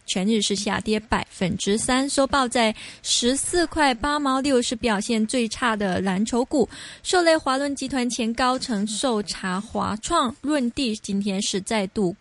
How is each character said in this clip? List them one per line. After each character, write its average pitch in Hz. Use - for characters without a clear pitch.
全 190
日 220
是 202
下 196
跌 214
百 214
分 180
之 202
三， 254
收 277
报 269
在 233
十 -
四 339
块 285
八 294
毛 269
六， 262
是 247
表 226
现 220
最 240
差 220
的 196
蓝 190
筹 233
股。 262
受 359
累 330
华 277
润 285
集 262
团 254
前 226
高 254
层 214
受 214
查 185
华 196
创、 311
润 277
地 233
今 196
天 202
是 208
再 202
度 190